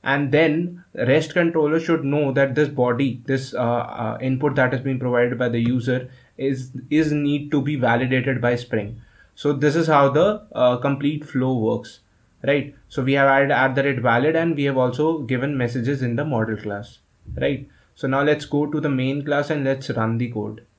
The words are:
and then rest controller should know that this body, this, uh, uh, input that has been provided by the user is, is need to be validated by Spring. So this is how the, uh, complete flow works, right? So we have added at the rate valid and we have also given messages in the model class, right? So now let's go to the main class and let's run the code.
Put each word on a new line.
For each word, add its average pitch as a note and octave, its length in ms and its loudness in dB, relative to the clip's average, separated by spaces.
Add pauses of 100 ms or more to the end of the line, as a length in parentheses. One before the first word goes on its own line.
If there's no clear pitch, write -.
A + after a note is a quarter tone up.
and C#3 280 0
then D#3+ 520 2 (100)
rest B2+ 400 0
controller E3 460 2
should E3 240 0
know C#3 300 0
that C3+ 220 2
this D3 120 2
body, B2+ 580 0
this, C3+ 280 -2
uh, - 60 -4
uh, A#2 640 -2
input C3 340 0
that B2+ 180 2
has B2+ 80 -4
been C3+ 180 -4
provided B2 380 0
by B2 120 0
the A2+ 100 0
user B2 500 0 (280)
is, C3+ 340 -4 (180)
is D3+ 240 2
need D3 380 -2
to C#3+ 100 2
be C#3+ 160 -2
validated B2+ 640 0
by A#2+ 140 2
Spring. A2+ 460 -6 (340)
So D3 180 -2
this C#3 220 0
is E3 120 2
how C#3+ 220 6
the, F#3 420 2
uh, B2 260 2
complete C#3+ 460 -2
flow C3 340 -2
works, A2+ 440 -4 (420)
right? C#3 320 2 (140)
So - 120 -6
we C3 120 2
have C#3 160 6
added C#3 220 4
at C3 240 2
the C3+ 80 0
rate C3+ 180 -2
valid B2 340 2
and E3 200 0
we C#3+ 100 -2
have C3+ 120 0
also D3+ 420 0
given C3 380 -2
messages B2 440 -2
in A#2+ 160 -2
the D3 80 -2
model A2 320 -2
class, G2+ 420 -10 (360)
right? C#3+ 320 -4 (280)
So - 120 -6
now C3+ 160 0
let's D3+ 220 2
go D3 200 0
to D3 160 -4
the D3 80 -2
main C3+ 340 -2
class C#3+ 260 -2
and D3+ 140 -2
let's C3+ 260 -2
run A2+ 280 0
the A#2+ 140 -2
code. A2 340 -8 (140)